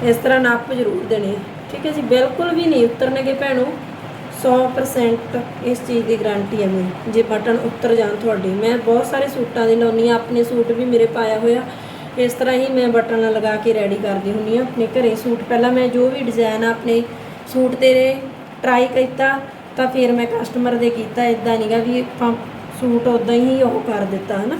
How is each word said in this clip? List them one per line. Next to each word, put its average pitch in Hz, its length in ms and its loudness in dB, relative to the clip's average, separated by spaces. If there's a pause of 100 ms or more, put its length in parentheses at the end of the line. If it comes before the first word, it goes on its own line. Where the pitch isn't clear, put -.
ਇਸ 233 120 4
ਤਰ੍ਹਾਂ 262 240 2
ਨੱਪ 240 320 0
ਜ਼ਰੂਰ 208 340 -2
ਦੇਣੇ 208 220 0
ਆ, 202 100 -2 (340)
ਠੀਕ - 140 -8
ਹੈ 311 40 -2
ਜੀ, 294 120 -4
ਬਿਲਕੁਲ 262 480 2
ਵੀ 339 140 0
ਨਹੀਂ 277 200 4
ਉਤਰਨਗੇ 262 560 0
ਭੈਣੋ, 262 240 0 (800)
ਸੌ 254 140 4 (200)
ਪਰਸੈਂਟ 240 600 0 (280)
ਇਸ 247 220 -2
ਚੀਜ਼ 233 200 0
ਦੀ 226 100 2
ਗਾਰੰਟੀ 208 460 -2
ਹੈ 196 60 2
ਮੇਰੀ। 190 440 -4
ਜੇ 226 120 4
ਬਟਨ 226 420 0
ਉਤਰ 226 280 0
ਜਾਣ 214 220 2
ਤੁਹਾਡੇ, 208 340 -2
ਮੈਂ 220 280 0
ਬਹੁਤ 233 280 2
ਸਾਰੇ 277 220 -2
ਸੂਟਾਂ 240 380 -2
ਦੇ 226 100 4
ਲਾਉਂਦੀ 226 320 2
ਹਾਂ, 233 60 4
ਆਪਣੇ 233 300 0
ਸੂਟ 233 280 0
ਵੀ 233 120 0
ਮੇਰੇ 233 300 4
ਪਾਇਆ 220 240 0
ਹੋਇਆ, 233 240 2 (560)
ਇਸ 247 140 0
ਤਰ੍ਹਾਂ 254 220 0
ਹੀ 262 160 2
ਮੈਂ 254 200 2
ਬਟਨ 226 420 2
ਲਗਾ 214 240 0
ਕੇ 220 180 0
ਰੈਡੀ 202 240 0
ਕਰਦੀ 196 320 -2
ਹੁੰਦੀ 220 260 -2
ਹਾਂ 254 80 2
ਆਪਣੇ 240 300 -2
ਘਰੇ 240 220 2
ਸੂਟ। 233 260 -2
ਪਹਿਲਾਂ 240 300 2
ਮੈਂ 254 160 2
ਜੋ 247 200 2
ਵੀ 262 140 -2
ਡਿਜ਼ਾਈਨ 226 420 0
ਆਪਣੇ 233 380 0 (500)
ਸੂਟ 254 220 2
'ਤੇ 262 420 4 (460)
ਟਰਾਈ 254 260 4
ਕੀਤਾ, 269 500 0 (380)
ਤਾਂ 262 120 0
ਫਿਰ 254 240 2
ਮੈਂ 240 160 2
ਕਸਟਮਰ 240 480 -2
ਦੇ 233 140 2
ਕੀਤਾ। 226 360 -2
ਇੱਦਾਂ 226 320 0
ਨਹੀਂ 214 120 -2
ਗਾ 226 80 2
ਵੀ 247 220 0
ਆਪਾਂ 240 320 -2 (480)
ਸੂਟ 233 280 2
ਉੱਦਾਂ 233 260 2
ਹੀ 262 280 4
ਉਹ 226 200 2
ਕਰ 208 240 -2
ਦਿੱਤਾ, 196 320 -4
ਹੈ 202 80 -2
ਨਾ। 294 140 -4